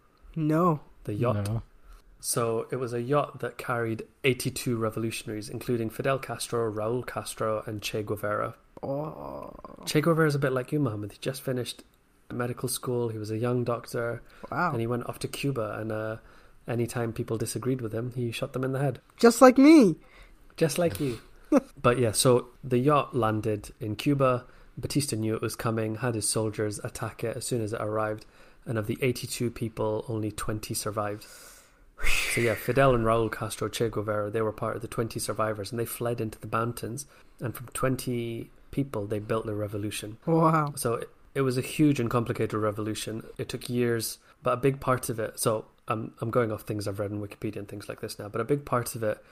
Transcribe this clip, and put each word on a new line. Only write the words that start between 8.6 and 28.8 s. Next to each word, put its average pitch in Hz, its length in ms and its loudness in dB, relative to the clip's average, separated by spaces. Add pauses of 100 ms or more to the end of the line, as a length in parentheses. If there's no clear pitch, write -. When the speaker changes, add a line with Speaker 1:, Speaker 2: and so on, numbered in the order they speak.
Speaker 1:
Oh. 139 680 -8 (320)
Speaker 2:
Che 156 160 2
Guevara 160 260 4
is 143 80 2
a 143 40 0
bit 139 120 2
like 127 200 -2
you, 151 80 0
Mohammed. 107 340 -2
He - 80 -20
just 131 200 -6
finished 123 420 -4 (500)
medical 120 340 -4
school. 120 420 -2
He 110 80 -6
was 104 140 -6
a 110 60 -2
young 120 260 2
doctor. 117 580 -4 (300)
Speaker 1:
Wow. 160 200 0
Speaker 2:
And 117 100 0
he 113 60 0
went 120 200 -2
off 117 120 -10
to - 80 -6
Cuba, 113 520 -4
and, 110 120 -4
uh, 110 260 -4 (500)
anytime 117 460 -2
people 117 240 -4
disagreed 117 440 -2
with 110 120 -6
him, 117 220 -4
he 120 160 -2
shot - 220 -6
them 131 100 -2
in 131 80 0
the 135 80 -2
head. 131 200 0 (180)
Speaker 1:
Just 233 220 8
like 262 200 12
me. 262 380 10 (600)
Speaker 2:
Just 156 220 2
like 170 200 0
you. 127 200 -2 (320)
<laughs> 285 100 8 (200)
But 123 180 6
yeah, 117 120 4
so 123 360 6 (160)
the 123 160 2
yacht 139 360 4
landed 110 640 0
in 107 160 -4
Cuba. 135 500 2 (320)
Batista 139 380 -2
knew 110 200 0
it - 80 -4
was 113 120 -4
coming, 110 420 -2
had 120 180 -2
his 104 120 -2
soldiers 107 560 -2
attack - 400 -8
it 117 140 -4
as 117 80 -8
soon 120 160 0
as 104 100 -2
it 113 80 -4
arrived. 107 460 -2 (400)
And 113 140 -2
of 104 80 -2